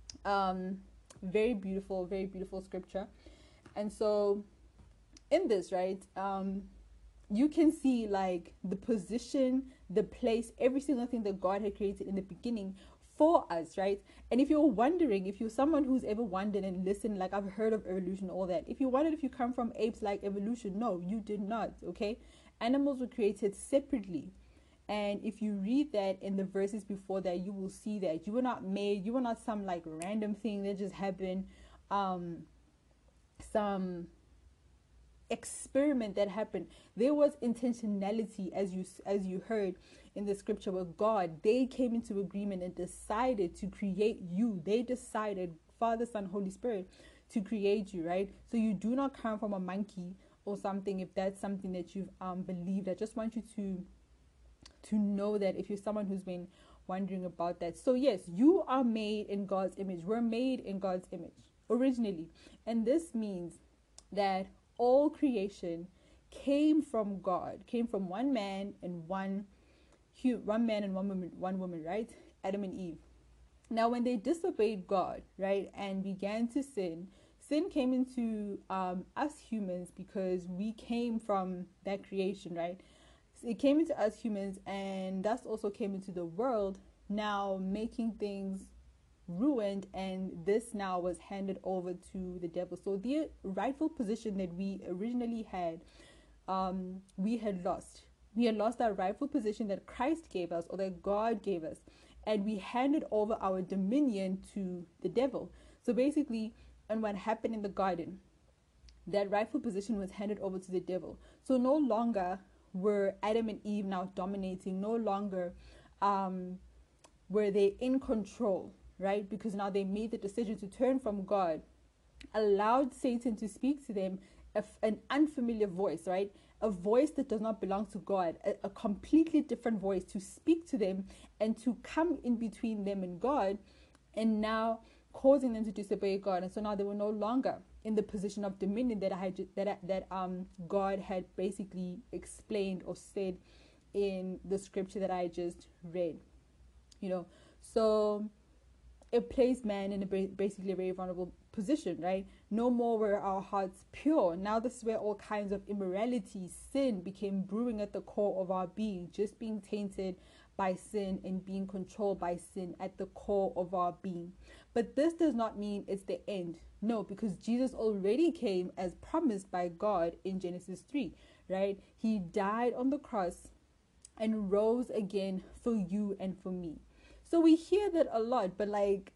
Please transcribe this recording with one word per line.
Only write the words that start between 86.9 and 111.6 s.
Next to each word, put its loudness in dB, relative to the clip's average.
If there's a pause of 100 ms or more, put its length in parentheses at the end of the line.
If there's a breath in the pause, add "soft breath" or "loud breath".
now 0
making -2
things -6 (580)
ruined, 0
and -4 (140)
this 2
now -2
was -2
handed -6
over -2
to -8
the -4
devil. -6
So -2
the 0 (140)
rightful -2
position -4
that -2
we -4
originally -4
had, -4 (640 loud breath)
um, -2 (160)
we 2
had -2
lost. -4 (300)
We 4
had 4
lost 2
our 4
rightful 0
position 0
that -4
Christ -2
gave -4
us, -2
or -6
that -4
God 0
gave -2
us, -8 (460 loud breath)
and 0
we 0
handed 2
over 2
our 0
dominion 2 (120)
to -6 (160)
the 0
devil. 0 (320 loud breath)
So 2
basically, 2 (360 soft breath)
and -2
what -2
happened -2
in -4
the -2
garden, -2 (880)
that 0
rightful 2
position -2
was -6
handed -6
over -2
to -10
the 0
devil. -4 (240 soft breath)
So 4
no 6